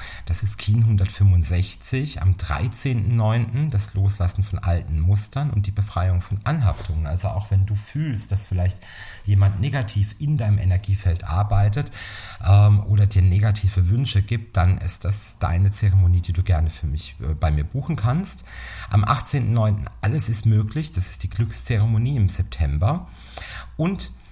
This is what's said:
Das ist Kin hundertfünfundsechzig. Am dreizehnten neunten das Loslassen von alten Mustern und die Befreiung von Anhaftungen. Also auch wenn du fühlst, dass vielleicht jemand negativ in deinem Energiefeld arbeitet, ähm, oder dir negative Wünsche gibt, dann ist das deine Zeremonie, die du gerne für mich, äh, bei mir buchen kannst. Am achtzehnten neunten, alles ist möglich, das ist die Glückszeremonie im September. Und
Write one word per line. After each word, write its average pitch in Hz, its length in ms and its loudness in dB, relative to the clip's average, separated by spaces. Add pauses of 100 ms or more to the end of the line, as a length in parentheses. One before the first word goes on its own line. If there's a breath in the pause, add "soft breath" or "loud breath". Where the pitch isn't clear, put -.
(240 loud breath)
Das - 180 -4
ist 98 160 -2
Kin 113 280 2
hundertfünfundsechzig. 95 1400 2
Am 90 160 4
dreizehnten 117 760 -2
neunten 117 560 0
das 104 240 -2
Loslassen 98 480 0
von - 160 -4
alten 82 400 -2
Mustern 104 520 0
und 101 160 0
die 98 40 -2
Befreiung 92 520 0
von 101 220 -6
Anhaftungen. 85 640 -2
Also 87 220 -2
auch - 240 -6
wenn 98 140 4
du 104 100 -2
fühlst, 139 560 -6
dass 98 140 -2
vielleicht 90 340 -2 (440 loud breath)
jemand 101 360 4
negativ 110 580 -2
in 151 200 0
deinem 104 200 2
Energiefeld 92 640 0
arbeitet, 101 720 2 (520 loud breath)
ähm, 101 420 6
oder 104 200 4
dir 95 160 2
negative 95 640 2
Wünsche 110 340 2
gibt, 113 340 -6
dann 92 220 4
ist - 260 -6
das - 340 -4
deine 95 320 2
Zeremonie, 92 520 4
die 87 100 -4
du 87 100 2
gerne 80 280 2
für - 160 -6
mich, 73 340 -6
äh, 73 140 -4
bei 76 180 0
mir 73 120 2
buchen 139 320 -4
kannst. 123 480 -2 (460 loud breath)
Am 101 140 2
achtzehnten 120 480 0
neunten, 107 340 0 (140)
alles - 280 0
ist 110 180 -2
möglich, 107 440 2
das 92 200 -4
ist - 120 -12
die - 80 -6
Glückszeremonie 117 880 0
im 101 120 4
September. 87 800 -2 (720 loud breath)
Und 180 360 -4 (200 loud breath)